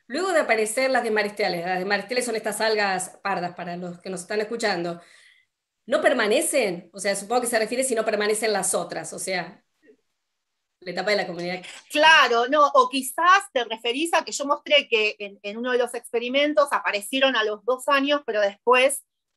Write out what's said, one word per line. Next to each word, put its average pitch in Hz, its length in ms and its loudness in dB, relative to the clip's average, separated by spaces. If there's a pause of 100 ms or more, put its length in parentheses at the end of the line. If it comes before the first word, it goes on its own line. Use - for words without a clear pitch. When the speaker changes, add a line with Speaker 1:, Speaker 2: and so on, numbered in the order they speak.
Speaker 1:
luego 349 240 -2
de 320 80 4
aparecer 220 500 0
las 247 140 2
desmarestiales, 202 640 -2
las 185 140 -2
desmarestiales 202 440 -2
son 240 140 -4
estas 214 240 -4
algas 202 600 -2
pardas, 175 340 -4
para 175 200 -8
los 175 240 -10
que 196 100 -14
nos 180 120 -8
están 214 180 -6
escuchando, 190 600 -4 (840)
¿no 269 140 0
permanecen? 247 920 0
O 202 60 -16
sea, 196 180 -2
supongo 240 240 -2
que 240 60 -4
se 226 120 0
refiere 233 240 -2
si 254 120 -2
no 220 100 0
permanecen 214 480 0
las 185 200 -2
otras, 170 380 -6
o 185 80 -12
sea, 180 420 -8 (1200)
la 185 100 -12
etapa 185 200 -2
de 202 60 2
la 185 80 -2
comunidad. 180 380 -8 (260)
Speaker 2:
Claro, 285 580 6
no, 294 280 4
o 254 140 6
quizás 339 600 2
te 247 120 0
referís 247 500 -4
a 320 100 4
que - 80 -12
yo 277 140 -6
mostré 285 420 2
que 214 300 0
en, 202 240 -12
en 208 160 -10
uno 247 140 -4
de 247 80 2
los 240 160 -2
experimentos 277 760 0
aparecieron 240 640 0
a 220 80 0
los 214 220 -6
dos 247 220 -4
años, 285 360 2
pero 214 160 -4
después, 247 640 2 (340)